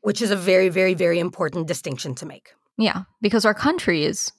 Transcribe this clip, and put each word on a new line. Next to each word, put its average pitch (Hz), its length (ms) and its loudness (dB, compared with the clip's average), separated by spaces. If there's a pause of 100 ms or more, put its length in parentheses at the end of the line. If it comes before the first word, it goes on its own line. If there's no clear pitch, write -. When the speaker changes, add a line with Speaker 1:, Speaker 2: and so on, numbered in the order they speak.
Speaker 1:
Which 208 200 -2
is 214 80 0
a 202 60 0
very, 185 320 4
very, 185 260 2
very 170 240 2
important 170 480 -4
distinction 147 500 -6
to 156 100 -14
make. - 260 -20 (240)
Speaker 2:
Yeah, 208 260 0 (200)
because 214 220 2
our 214 100 4
countries 185 840 0